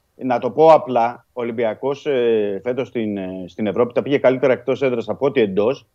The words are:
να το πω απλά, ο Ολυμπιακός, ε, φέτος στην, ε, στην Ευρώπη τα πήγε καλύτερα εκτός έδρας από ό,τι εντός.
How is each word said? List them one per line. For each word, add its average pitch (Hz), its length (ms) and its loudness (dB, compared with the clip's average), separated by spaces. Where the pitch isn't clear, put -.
να 123 240 -2
το 123 120 -2
πω 156 220 6
απλά, 123 600 2
ο 123 80 -10
Ολυμπιακός, 120 640 -4
ε, 113 580 0
φέτος 123 240 -4
στην, 107 280 -6
ε, 92 300 -10
στην 107 200 -6
Ευρώπη 117 260 -2
τα 135 100 -2
πήγε 135 160 0
καλύτερα 131 340 2
εκτός 123 300 -2
έδρας 123 260 -2
από 107 180 -4
ό,τι 135 140 0
εντός. 104 540 0